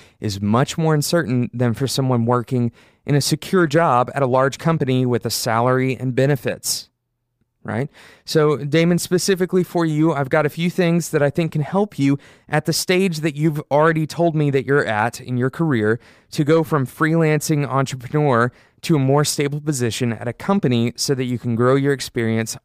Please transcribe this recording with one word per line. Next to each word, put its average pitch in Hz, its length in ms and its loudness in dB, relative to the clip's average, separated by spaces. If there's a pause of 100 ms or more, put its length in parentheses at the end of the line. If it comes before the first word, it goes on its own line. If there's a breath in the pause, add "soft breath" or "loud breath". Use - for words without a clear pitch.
(200 soft breath)
is 101 200 -6
much 110 380 0
more 156 160 2
uncertain 127 580 0
than 120 220 0
for 131 140 -4
someone 127 360 0
working 120 460 0 (340 soft breath)
in 143 120 2
a 139 40 4
secure 170 460 0
job 135 480 2
at 143 80 -2
a 135 40 2
large 131 320 2
company 131 460 0
with 120 220 0
a 113 40 -2
salary 127 640 0
and 127 180 -4
benefits, - 760 -2 (760)
right? 110 260 -4 (340 loud breath)
So, 151 340 2
Damon, 165 400 2
specifically 180 640 0
for 170 200 -2
you, 156 280 2
I've 139 160 -4
got 151 180 2
a - 20 -2
few 170 220 -2
things 170 400 0
that 151 100 0
I 143 100 2
think 165 200 -2
can 151 120 -4
help 202 360 -4
you 139 180 2 (320 loud breath)
at 151 180 -2
the 170 60 0
stage 185 460 0
that 151 160 -2
you've 151 260 -2 (120)
already 156 340 2
told 165 300 -2
me 147 140 2
that 131 140 0
you're 139 220 2
at 107 340 -2
in 127 160 -6
your 123 140 0
career 120 480 0 (320 soft breath)
to 156 140 -2
go 160 180 4
from 151 240 0
freelancing 156 800 0
entrepreneur 127 840 0 (300 soft breath)
to 170 120 2
a 143 60 4
more 139 240 2
stable 143 360 -4
position 123 520 -2
at 113 160 -8
a 117 40 -6
company 123 600 0
so - 180 -2
that 131 120 -2
you 123 160 -4
can 120 160 -2
grow 123 180 4
your 139 180 2
experience 113 720 -4